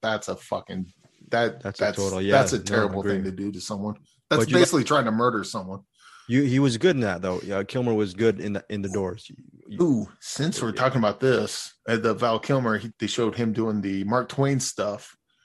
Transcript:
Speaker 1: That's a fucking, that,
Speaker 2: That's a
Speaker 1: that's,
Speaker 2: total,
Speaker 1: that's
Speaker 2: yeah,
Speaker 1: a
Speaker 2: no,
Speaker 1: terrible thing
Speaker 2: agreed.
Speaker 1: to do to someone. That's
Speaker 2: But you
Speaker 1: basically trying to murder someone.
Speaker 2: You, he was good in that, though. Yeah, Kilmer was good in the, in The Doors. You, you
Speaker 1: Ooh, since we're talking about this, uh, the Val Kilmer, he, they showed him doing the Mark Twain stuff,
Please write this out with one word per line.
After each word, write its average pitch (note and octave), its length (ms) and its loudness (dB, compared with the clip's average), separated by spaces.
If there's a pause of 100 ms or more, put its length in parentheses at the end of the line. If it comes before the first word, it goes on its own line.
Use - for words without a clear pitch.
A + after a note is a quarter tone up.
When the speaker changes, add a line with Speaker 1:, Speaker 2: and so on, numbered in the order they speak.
Speaker 1:
That's A2 260 -4
a F#2+ 80 -6
fucking, F#2 560 -8 (380)
that, A#2 320 0
Speaker 2:
That's G2 180 -8
a - 40 2
Speaker 1:
that's, G#2 120 -2
Speaker 2:
total, F#2+ 240 -2
Speaker 1:
that's G#2 320 4
Speaker 2:
yeah, B2+ 60 0
Speaker 1:
a - 20 -6
Speaker 2:
no, F2+ 40 -10
Speaker 1:
terrible G2 380 0
thing G2+ 180 0
Speaker 2:
agreed. F#2+ 160 -4
Speaker 1:
to G2 80 -6
do G2+ 80 -4
to F2+ 100 -12
someone. G#2 320 -6 (340)
That's D3 160 4
Speaker 2:
But - 60 0
you D#3 60 6
Speaker 1:
basically E3+ 280 6
trying C#3+ 220 2
to A2+ 60 0
murder A2+ 320 2
someone. F#2+ 360 -10 (480)
Speaker 2:
You, B2+ 140 4
he C3 160 2
was C3+ 180 4
good E3 200 4
in B2+ 60 0
that, F#2 200 -2
though. F2+ 220 -2
Yeah, G2 180 -2
Kilmer A#2+ 320 -2
was G#2+ 180 0
good G#2 280 2
in G2+ 140 -6
the, G2 140 -8
in G#2 140 -6
The G2 60 -6
Doors. F#2 420 -4
You, - 60 -20 (320)
you G#2 140 -4
Speaker 1:
Ooh, B2 260 2 (120)
since - 400 -4
we're A2+ 120 -2
talking B2+ 260 2
about G#2+ 220 2
this, A#2+ 520 0 (160)
uh, A2+ 80 2
the A2 180 2
Val A2+ 260 0
Kilmer, A#2+ 380 0
he, A2 200 -10
they A2 80 -4
showed A2+ 300 -2
him A#2 160 0
doing A2 280 -2
the G2 240 -4
Mark A#2 240 0
Twain C#3 320 0
stuff, G2+ 560 -6 (280)